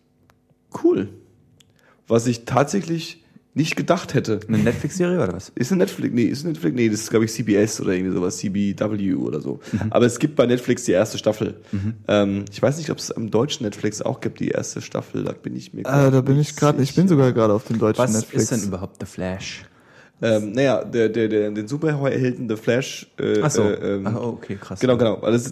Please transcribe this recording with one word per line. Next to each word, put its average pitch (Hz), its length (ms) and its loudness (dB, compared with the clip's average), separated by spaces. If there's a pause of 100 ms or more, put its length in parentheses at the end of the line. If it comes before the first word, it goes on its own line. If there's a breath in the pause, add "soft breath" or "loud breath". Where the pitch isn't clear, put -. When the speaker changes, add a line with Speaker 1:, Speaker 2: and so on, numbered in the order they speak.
(840)
Speaker 1:
cool. 311 280 2 (1000 soft breath)
Was 117 180 2
ich 120 200 -2
tatsächlich 156 720 -2 (360 soft breath)
nicht 160 220 0
gedacht - 380 0
hätte. 110 340 0
Speaker 2:
Eine 110 80 0
Netflix-Serie 160 680 0
oder 90 120 0
was? 90 200 -12
Speaker 1:
Ist 135 180 -2
eine 180 80 4
Netflix, 190 340 0
nee, 120 80 4
ist 135 220 0
eine 165 100 -4
Netflix, 165 200 -2
nee, 120 140 2
das 107 120 0
ist, - 100 -10
glaub 113 120 4
ich, 110 120 0
C - 80 -4
B 107 120 2
S 104 280 2
oder 98 100 0
irgendwie 92 220 0
sowas, 92 240 -2
C 104 100 -4
B 101 300 0
W 104 380 -2
oder 64 260 -4
so. - 180 -8 (120)
Speaker 2:
Mhm. 104 60 0 (140 loud breath)
Speaker 1:
Aber 117 140 6
es - 120 0
gibt 151 180 0
bei 123 100 6
Netflix 123 380 0
die 104 80 2
erste 98 260 2
Staffel. - 380 -2 (140 loud breath)
Speaker 2:
Mhm. 104 240 -4 (140)
Speaker 1:
Ähm, 101 420 2
ich - 120 -8
weiß 139 160 2
nicht, 160 100 -6
ob 160 80 -4
es - 160 -8
am 110 180 -6
deutschen 123 360 0
Netflix 104 340 -6
auch 117 220 -4
gibt, - 180 -6
die - 80 -2
erste - 320 -4
Staffel, - 440 -6
da - 80 -6
bin - 220 -10
ich 127 200 -12
mir 110 60 -10
Speaker 3:
Äh, 107 40 -8
Speaker 1:
grad 135 300 4
Speaker 3:
da 131 80 4
bin 135 160 2
Speaker 1:
nicht 147 140 0
Speaker 3:
ich - 40 -16
grad, 147 240 2
ich 131 140 0
bin 180 140 4
Speaker 1:
sicher. 165 100 6
Speaker 3:
sogar 127 140 6
gerade 113 200 4
auf 107 140 0
dem 110 120 -2
deutschen 107 240 2
Speaker 2:
Was 117 120 2
Speaker 3:
Netflix. 110 300 0
Speaker 2:
ist 110 80 -4
denn 113 160 0
überhaupt 95 320 -8
The 98 60 -10
Flash? - 600 -8 (580 soft breath)
Speaker 1:
Ähm, 107 280 2
naja, 127 320 2
der, 113 240 2
der, 110 180 2
der, 107 240 0
den 107 160 -4
Superhelden 135 840 -2
The 110 60 -2
Flash, - 640 -2
äh, 107 240 0
Speaker 2:
Ach 151 80 2
so. 113 140 2
Speaker 1:
äh, 101 320 0
ähm, 98 100 -6
Speaker 2:
Ach, 110 140 -2
okay, 113 340 -8
krass. 95 240 -12
Speaker 1:
genau, 127 180 2
genau. 110 200 2
Also 123 360 0